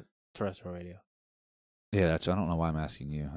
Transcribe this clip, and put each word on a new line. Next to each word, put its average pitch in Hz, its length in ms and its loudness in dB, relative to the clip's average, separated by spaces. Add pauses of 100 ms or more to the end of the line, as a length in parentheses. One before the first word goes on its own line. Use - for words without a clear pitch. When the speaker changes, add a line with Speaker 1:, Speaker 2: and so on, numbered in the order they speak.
Speaker 1:
the - 40 -16 (300)
terrestrial 180 400 -6
radio. 175 220 -12 (960)
Speaker 2:
Yeah, 95 160 6
that's, 80 200 2
I 90 60 4
don't 98 140 0
know 85 80 2
why 82 120 2
I'm 78 100 0
asking 73 340 -6
you, 76 240 -4